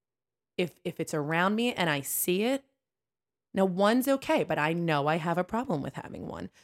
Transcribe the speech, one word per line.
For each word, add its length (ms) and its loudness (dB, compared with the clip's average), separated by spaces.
if, 240 -4
if 160 -6
it's 160 -4
around 400 2
me 180 0
and 160 0
I 120 0
see 420 -2
it, 220 -2
now 120 2
one's 440 4
okay, 340 2
but 160 0
I 140 2
know 340 2
I 120 2
have 200 -2
a 60 0
problem 380 -4
with 120 -8
having 320 -10
one. 240 -10